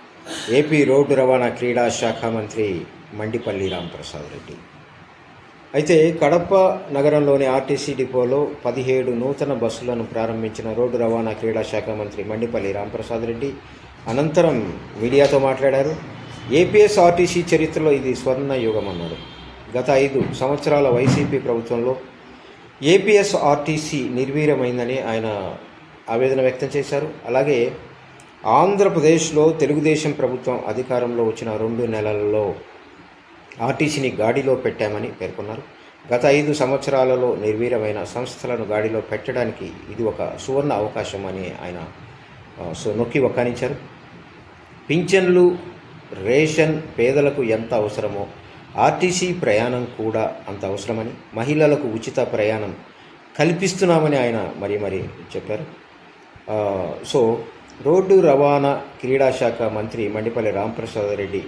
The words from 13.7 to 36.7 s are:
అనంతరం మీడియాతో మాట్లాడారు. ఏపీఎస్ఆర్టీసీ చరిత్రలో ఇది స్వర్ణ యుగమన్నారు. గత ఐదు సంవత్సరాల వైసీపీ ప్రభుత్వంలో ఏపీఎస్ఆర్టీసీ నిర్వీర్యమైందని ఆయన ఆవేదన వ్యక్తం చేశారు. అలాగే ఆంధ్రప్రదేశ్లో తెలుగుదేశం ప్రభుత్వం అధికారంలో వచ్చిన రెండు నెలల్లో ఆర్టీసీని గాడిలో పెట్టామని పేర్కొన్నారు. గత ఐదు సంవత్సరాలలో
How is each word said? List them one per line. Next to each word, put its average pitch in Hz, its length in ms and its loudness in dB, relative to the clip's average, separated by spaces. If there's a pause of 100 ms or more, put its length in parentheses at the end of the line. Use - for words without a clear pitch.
అనంతరం 139 720 2 (220)
మీడియాతో 139 380 4
మాట్లాడారు. 135 840 0 (300)
ఏపీఎస్ఆర్టీసీ 175 920 6 (120)
చరిత్రలో 156 360 2
ఇది 127 240 2
స్వర్ణ 135 360 -2
యుగమన్నారు. 98 640 -2 (640)
గత 127 120 0
ఐదు 139 440 2
సంవత్సరాల 143 560 2
వైసీపీ 135 500 2
ప్రభుత్వంలో 120 560 -2 (880)
ఏపీఎస్ఆర్టీసీ 156 1300 2
నిర్వీర్యమైందని 131 920 0
ఆయన 107 540 -4 (540)
ఆవేదన 131 320 2
వ్యక్తం 127 260 0
చేశారు. 143 420 -4 (160)
అలాగే 127 460 2 (760)
ఆంధ్రప్రదేశ్లో 160 1040 4
తెలుగుదేశం 151 600 2
ప్రభుత్వం 127 560 -2
అధికారంలో 120 560 -2
వచ్చిన 110 340 -2
రెండు 113 260 -2
నెలల్లో 107 720 0 (1080)
ఆర్టీసీని 135 480 0
గాడిలో 123 460 2
పెట్టామని 107 520 -4
పేర్కొన్నారు. 101 540 -10 (520)
గత 120 120 0
ఐదు 147 280 4
సంవత్సరాలలో 131 840 2